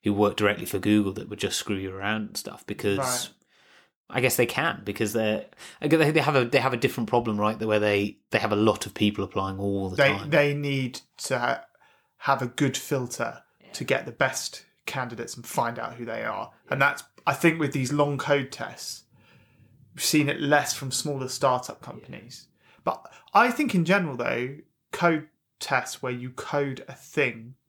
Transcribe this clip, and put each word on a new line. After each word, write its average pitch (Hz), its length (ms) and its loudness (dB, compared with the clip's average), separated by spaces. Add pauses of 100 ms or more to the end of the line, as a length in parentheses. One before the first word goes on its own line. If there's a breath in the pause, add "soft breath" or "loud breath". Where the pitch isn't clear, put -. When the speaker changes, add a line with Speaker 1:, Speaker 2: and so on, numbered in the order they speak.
Speaker 1:
who 104 100 2
work 101 220 4
directly 101 300 2
for 98 140 -4
Google 104 340 4
that 104 160 -10
would 104 100 -10
just 98 200 -2
screw 104 180 -4
you 95 160 -6
around 104 340 -2
and - 100 -10
stuff - 280 -12
because 101 320 -2
Speaker 2:
Right. 123 320 -2 (800 soft breath)
Speaker 1:
I - 120 -2
guess 170 140 2
they 165 100 4
can, - 380 -2
because 104 300 -2
they're, 107 320 0 (360 loud breath)
I 151 60 -2
guess 160 120 6
they, 151 120 4
they 156 100 4
have 143 140 2
a, 123 100 6
they 123 140 4
have 127 140 2
a 120 40 -2
different 117 320 0
problem, 113 300 2
right? 107 200 0
Where 107 200 2
they, 101 380 2 (140)
they 110 80 2
have 107 120 0
a 104 60 2
lot 107 280 4
of 101 80 -12
people 101 300 2
applying 95 360 -4
all 98 300 -2
the 92 80 -6
Speaker 2:
They, 139 120 6
Speaker 1:
time. 147 200 -4
Speaker 2:
they 147 240 4
need 139 480 -4 (180)
to 127 200 -2
ha-, 123 260 -2 (540 soft breath)
have 131 220 0
a 127 60 -2
good 131 300 0
filter 123 680 -4 (180)
Speaker 1:
Yeah. - 120 -20
Speaker 2:
to - 100 -8
get 131 220 0
the 120 60 -12
best - 540 -4 (200)
candidates 120 500 -8
and 117 120 -16
find 120 320 -4
out 117 160 -8
who 120 100 -10
they 113 180 -6
are. 110 280 -6 (180 soft breath)
And 135 120 0
that's, - 220 2 (220)
I - 80 2
think 165 260 4
with 143 120 0
these 131 220 -2
long 147 240 2
code 139 340 0
tests, - 520 -10 (920 soft breath)
we've - 80 -6
seen 147 260 4
it - 120 -4
less 143 320 2
from 131 180 -6
smaller 135 380 -4
startup - 520 0
companies. - 680 -18 (360 soft breath)
But - 220 -4 (280 loud breath)
I 240 180 6
think 269 240 0
in 170 100 4
general, 170 320 2
though, 123 400 -2 (340)
code 160 360 2 (320)
tests - 440 -2
where 127 80 -4
you 123 200 -8
code 139 560 -4
a 131 60 -16
thing. 120 600 -4 (140)